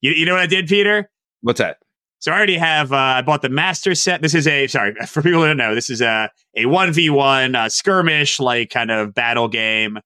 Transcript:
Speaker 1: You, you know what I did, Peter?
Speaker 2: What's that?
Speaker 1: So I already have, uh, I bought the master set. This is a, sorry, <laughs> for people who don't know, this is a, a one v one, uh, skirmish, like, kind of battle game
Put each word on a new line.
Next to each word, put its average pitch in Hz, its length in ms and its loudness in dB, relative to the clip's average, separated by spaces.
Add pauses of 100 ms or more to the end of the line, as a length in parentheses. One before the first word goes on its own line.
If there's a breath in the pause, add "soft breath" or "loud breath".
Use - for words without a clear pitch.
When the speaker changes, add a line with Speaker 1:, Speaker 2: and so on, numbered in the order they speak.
Speaker 1:
You, 139 120 0
you 160 120 0
know 175 80 0
what 185 80 0
I 180 60 0
did, 180 220 0
Peter? 202 420 0 (320)
Speaker 2:
What's 117 160 -2
that? 87 180 -2 (440)
Speaker 1:
So 156 120 -4
I 175 40 0
already 196 200 0
have, 156 360 0
uh, 139 40 0
I 131 260 0
bought 147 200 0
the 135 60 -2
master 165 460 -2
set. 170 280 -2
This 156 120 0
is 151 140 2
a, 139 200 2
sorry, 107 260 -2
<laughs> - 120 -10
for - 160 -4
people 165 200 4
who 156 60 4
don't 151 80 0
know, 113 180 0
this 120 160 -4
is 117 100 -4
a, 110 300 0 (260)
a 110 100 0
one 175 260 2
v 160 180 2
one, 135 440 2
uh, 113 140 0
skirmish, 165 720 0
like, 120 300 0
kind 117 200 -2
of 107 240 -2
battle 120 340 0
game 110 580 -2